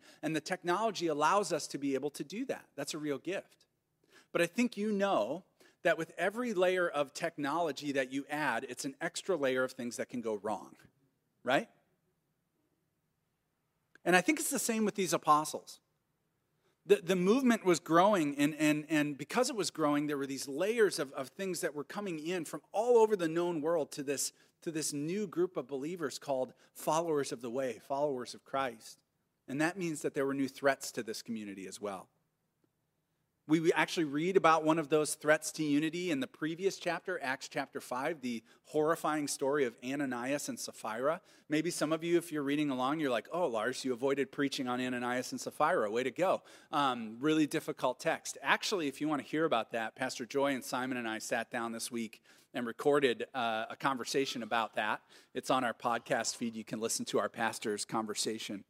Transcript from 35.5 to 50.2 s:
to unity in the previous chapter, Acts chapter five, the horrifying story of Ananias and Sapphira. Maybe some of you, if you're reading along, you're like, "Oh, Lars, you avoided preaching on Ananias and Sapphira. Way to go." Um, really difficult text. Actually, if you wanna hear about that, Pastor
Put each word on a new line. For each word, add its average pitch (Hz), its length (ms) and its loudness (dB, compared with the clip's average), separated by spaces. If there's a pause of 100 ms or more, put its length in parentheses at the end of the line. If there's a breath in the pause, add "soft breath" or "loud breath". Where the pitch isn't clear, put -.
to 160 100 -4
unity 160 480 0
in 139 80 0
the 127 80 -4
previous 170 500 -4
chapter, 175 460 -4
Acts 131 240 -4
chapter 135 320 -6
five, 139 400 -4
the 120 240 -6 (220 soft breath)
horrifying 151 640 0
story 143 340 0
of 117 180 0
Ananias 131 680 -4
and 120 100 -8
Sapphira. 127 600 -4 (260 soft breath)
Maybe 160 240 0
some 160 220 -2
of 160 100 -2
you, 170 140 4
if 170 120 -4
you're 151 140 -4
reading 147 280 0
along, 131 280 0
you're 143 100 0
like, 113 220 0
"Oh, 175 160 0
Lars, 117 380 -2
you 127 80 0
avoided 131 400 0
preaching 139 340 -2
on 123 140 0
Ananias 123 500 -2
and 127 80 -6
Sapphira. 147 500 2
Way 117 140 0
to 127 80 -2
go." 160 300 2 (320 loud breath)
Um, 123 480 0
really 156 260 4
difficult 143 540 -2
text. - 400 -2
Actually, 170 480 2
if 135 100 -6
you 147 80 -2
wanna 143 160 -2
hear 156 220 0
about 120 260 0
that, 113 240 -4
Pastor 127 300 -6